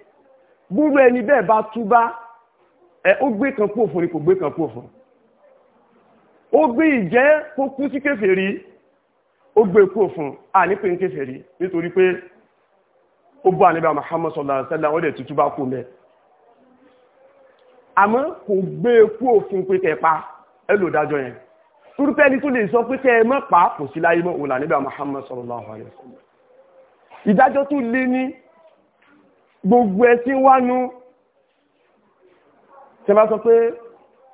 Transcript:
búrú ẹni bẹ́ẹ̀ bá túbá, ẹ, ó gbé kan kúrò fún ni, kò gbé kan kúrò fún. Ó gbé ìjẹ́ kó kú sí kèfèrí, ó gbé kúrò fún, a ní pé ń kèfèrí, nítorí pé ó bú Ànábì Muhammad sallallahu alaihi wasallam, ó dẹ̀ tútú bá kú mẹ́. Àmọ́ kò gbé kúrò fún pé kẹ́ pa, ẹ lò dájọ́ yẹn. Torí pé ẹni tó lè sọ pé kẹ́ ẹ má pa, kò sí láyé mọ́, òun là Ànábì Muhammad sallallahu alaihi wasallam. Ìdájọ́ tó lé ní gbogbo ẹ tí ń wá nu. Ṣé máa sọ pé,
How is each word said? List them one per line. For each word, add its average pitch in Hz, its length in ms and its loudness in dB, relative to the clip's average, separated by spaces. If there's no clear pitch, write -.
búrú 277 280 0
ẹni 247 240 4
bẹ́ẹ̀ 226 240 2
bá 220 160 2
túbá, 226 380 0
ẹ, 185 160 6
ó 269 100 0
gbé 233 220 -2
kan 208 160 -2
kúrò 208 180 -2
fún 170 160 -4
ni, 175 60 0
kò 165 100 -8
gbé 156 160 2
kan 175 180 -4
kúrò 156 160 -4
fún. 120 180 -16
Ó 302 160 4
gbé 240 160 0
ìjẹ́ 269 580 2
kó 269 120 -2
kú 269 200 -6
sí 277 120 -8
kèfèrí, 190 460 -2
ó 214 80 6
gbé 202 220 2
kúrò 190 220 -2
fún, 143 260 -10
a 185 140 2
ní 190 100 -2
pé 196 120 -4
ń 175 100 -4
kèfèrí, 147 380 -6
nítorí 175 300 -6
pé 185 140 2
ó 190 60 2
bú 185 140 4
Ànábì 165 300 4
Muhammad 160 380 -6
sallallahu 139 260 -4
alaihi 135 120 -8
wasallam, 156 240 -2
ó 170 60 -2
dẹ̀ 151 160 -2
tútú 135 180 -12
bá 147 160 2
kú 147 140 -8
mẹ́. 127 200 -6
Àmọ́ 214 260 2
kò 208 80 -6
gbé 180 380 -2
kúrò 240 300 2
fún 190 180 -4
pé 190 120 0
kẹ́ 165 220 -2
pa, 160 120 2
ẹ 196 80 2
lò 180 140 -2
dájọ́ 147 320 -2
yẹn. 123 120 -10
Torí 285 180 0
pé 294 100 2
ẹni 269 160 2
tó 294 100 -4
lè 240 220 0
sọ 233 100 2
pé 247 160 -6
kẹ́ 240 220 2
ẹ 226 40 4
má 262 160 0
pa, 185 380 2
kò 147 160 -8
sí 160 60 -8
láyé 170 220 2
mọ́, 180 140 -4
òun 143 120 -6
là 131 80 -2
Ànábì 143 260 -2
Muhammad 139 460 -10
sallallahu 120 440 -12
alaihi 110 180 -18
wasallam. - 320 -20
Ìdájọ́ 262 440 2
tó 294 100 -2
lé 254 260 -2
ní 254 160 -2
gbogbo 214 420 2
ẹ 240 180 4
tí 254 60 -4
ń 269 120 0
wá 262 180 6
nu. 254 300 -2
Ṣé 202 80 4
máa 214 140 6
sọ 220 100 -2
pé, 233 160 4